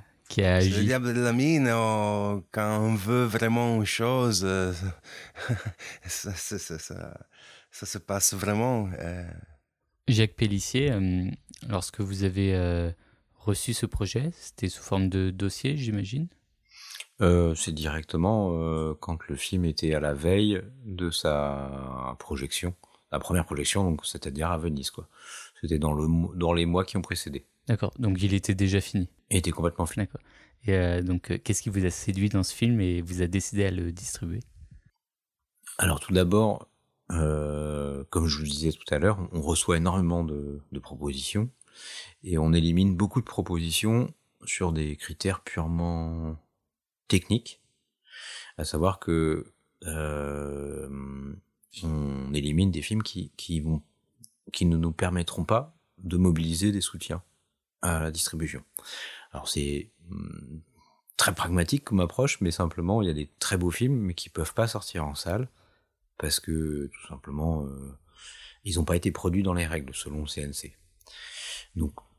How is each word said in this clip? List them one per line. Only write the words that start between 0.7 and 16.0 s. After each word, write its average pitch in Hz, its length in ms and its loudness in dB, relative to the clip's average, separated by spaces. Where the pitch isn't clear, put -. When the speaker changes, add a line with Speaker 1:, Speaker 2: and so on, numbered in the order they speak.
Speaker 2:
le 101 40 4
diable 123 300 2
de 120 60 2
la 120 120 4
mine, 139 400 4
oh, 104 800 2
quand 107 300 0
on 110 160 4
veut 117 280 2
vraiment 117 520 2
une 107 80 2
chose, 117 600 2
euh, 95 280 2
<laughs> - 580 -6
ça, 95 300 -8
ça, 98 240 -8
ça, 82 220 -10
ça, 87 400 -12
ça - 160 -12
se - 120 -8
passe 98 360 0
vraiment, 104 640 2
euh. 85 320 -6
Speaker 1:
Jacques 110 260 6
Pellissier, 113 560 2
euh, 92 400 2
lorsque 104 320 -4
vous 98 240 -2
avez, 95 320 2
euh, 85 340 2
reçu - 360 -2
ce 110 140 -2
projet, 120 480 -2
c'était - 340 -6
sous - 140 -8
forme 95 260 2
de 95 220 2
dossier, 98 460 -2
j'imagine ? 117 500 -2